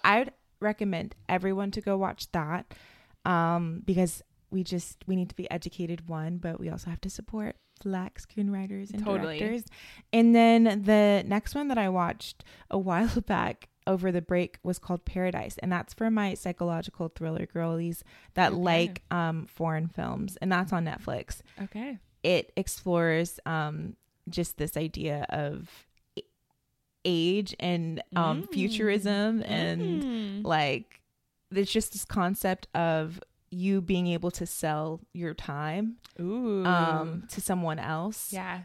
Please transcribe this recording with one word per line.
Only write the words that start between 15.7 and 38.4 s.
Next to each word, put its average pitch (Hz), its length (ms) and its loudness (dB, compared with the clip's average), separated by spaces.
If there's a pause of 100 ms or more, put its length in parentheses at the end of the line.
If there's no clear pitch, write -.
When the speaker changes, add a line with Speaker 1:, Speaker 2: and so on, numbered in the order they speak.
Speaker 1:
that's - 220 -4
for 226 160 0
my 202 240 2
psychological 170 760 -4
thriller 160 380 -4
girlies 165 580 -2 (300)
that 180 180 4
Speaker 2:
Okay. 170 80 0
Speaker 1:
like, 175 500 2
um, 165 360 -2
foreign 160 420 -2
films, - 540 -6
and 190 100 0
that's 180 200 0
on 170 120 0
Netflix. - 560 -8 (220)
Speaker 2:
Okay. 220 360 -10 (260)
Speaker 1:
It - 320 2
explores, 170 920 0
um, 156 500 -4 (320)
just 170 300 -4
this 151 180 -4
idea 151 540 -4
of 147 560 -6 (320)
a-, - 40 -10 (840)
age 180 540 2
and, 170 440 -2 (120)
um, 165 280 2
Speaker 2:
Mm. 349 100 -10
Speaker 1:
futurism 208 920 2
and, 170 580 -2
Speaker 2:
Mm. 208 420 -4
Speaker 1:
like, 147 560 0 (500)
there's 190 200 0
just - 220 0
this - 120 -8
concept 190 720 -2
of 165 460 0 (300)
you 190 320 2
being 180 240 2
able 170 240 0
to 170 160 -6
sell 160 540 -4 (120)
your 170 220 -6
time, 160 640 -4 (220)
Speaker 2:
Ooh. 202 460 -2
Speaker 1:
um, 165 640 2
to - 120 -10
someone 170 380 -2
else. 165 540 -6
Speaker 2:
Yeah. 185 320 -8